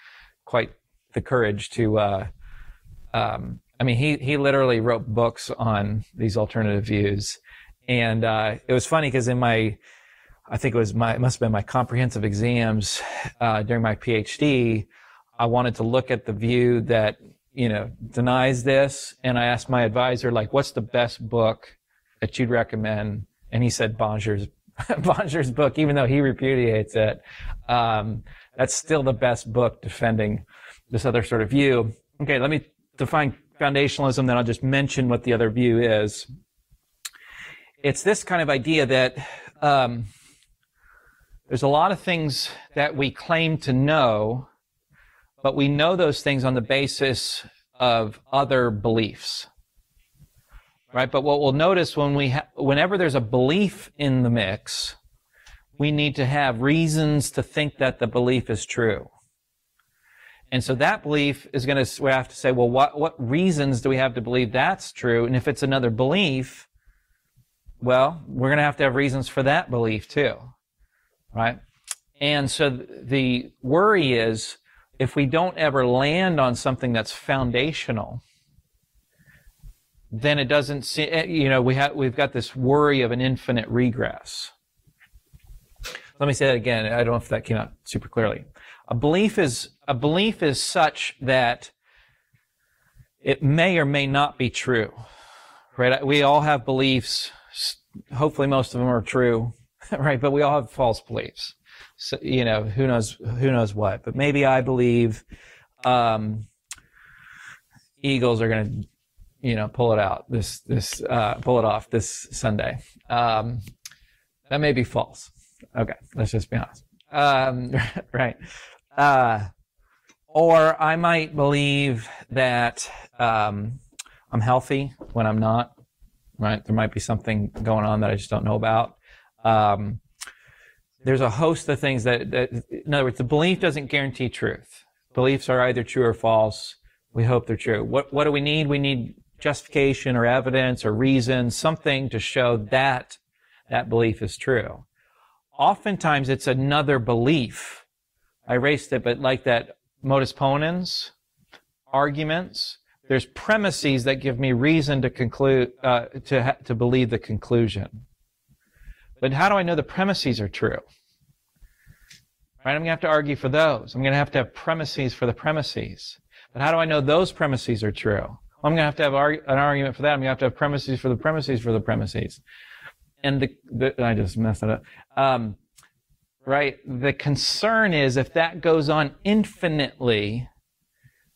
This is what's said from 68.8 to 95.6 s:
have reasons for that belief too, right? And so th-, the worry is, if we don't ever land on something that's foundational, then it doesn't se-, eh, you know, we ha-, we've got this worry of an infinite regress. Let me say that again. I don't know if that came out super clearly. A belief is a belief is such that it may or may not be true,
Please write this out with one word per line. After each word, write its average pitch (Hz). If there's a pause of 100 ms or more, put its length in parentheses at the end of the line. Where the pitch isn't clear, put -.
have 131
reasons 135
for -
that 147
belief 117
too, 127 (960)
right? 113 (640)
And 143
so 147
th-, 123 (140)
the 127 (100)
worry 160
is, 113 (400)
if 131
we 143
don't 165
ever 135
land 147
on 123
something 127
that's 110
foundational, 127 (1900)
then 143
it 139
doesn't 143
se-, 151
eh, 160
you 156
know, 131
we 127
ha-, 143
we've 135
got 139
this 120
worry 139
of 117
an 123
infinite 131
regress. 117 (1700)
Let 143
me 139
say 139
that 131
again. 113
I 117
don't 120
know 120
if 117
that 110
came 113
out 110 (100)
super -
clearly. - (420)
A -
belief 165
is 143 (160)
a 139
belief 165
is 143
such -
that 127 (1500)
it -
may 165
or 151
may 143
not 143
be 123
true, 120 (840)